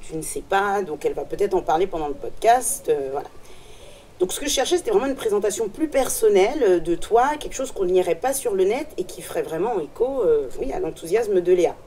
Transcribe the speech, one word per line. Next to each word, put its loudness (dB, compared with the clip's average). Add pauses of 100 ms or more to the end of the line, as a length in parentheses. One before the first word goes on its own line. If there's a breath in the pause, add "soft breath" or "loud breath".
tu -12
ne -6
sais -8
pas, 0
donc -8
elle 0
va -6
peut-être -2
en 2
parler 2
pendant -6
le -4
podcast, 0
euh, 0
voilà. -6 (920 loud breath)
Donc 0
ce -6
que -4
je -2
cherchais, 2
c'était -2
vraiment 4
une -2
présentation 0
plus -2
personnelle, 2
euh, 6
de 0
toi, 2
quelque -10
chose -6
qu'on -4
n'irait 2
pas -2
sur -2
le 4
net 0 (100)
et -4
qui -14
ferait -6
vraiment -2
écho, -2
euh, 2 (100)
oui, -2
à -4
l'enthousiasme 0
de 4
Léa. 4 (120)